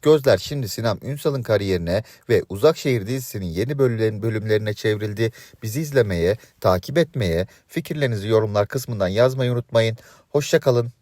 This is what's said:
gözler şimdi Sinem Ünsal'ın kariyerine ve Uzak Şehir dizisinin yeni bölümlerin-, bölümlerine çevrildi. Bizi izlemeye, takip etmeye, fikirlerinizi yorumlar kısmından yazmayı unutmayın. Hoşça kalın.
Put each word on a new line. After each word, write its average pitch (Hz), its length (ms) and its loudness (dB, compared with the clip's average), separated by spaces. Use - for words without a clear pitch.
gözler 139 360 6
şimdi 135 300 -6
Sinem 113 340 -2
Ünsal'ın 139 400 -4
kariyerine 98 600 0
ve 110 200 4
Uzak 120 280 2
Şehir 120 300 -2
dizisinin 117 400 -8
yeni 107 320 -4
bölümlerin-, 110 440 0
bölümlerine 110 520 -2
çevrildi. 107 580 -2
Bizi 113 180 -6
izlemeye, 107 560 2
takip 98 380 0
etmeye, 98 480 0
fikirlerinizi 127 600 -4
yorumlar 107 380 2
kısmından 104 420 -4
yazmayı 123 440 2
unutmayın. 113 440 0
Hoşça 151 320 0
kalın. 120 420 2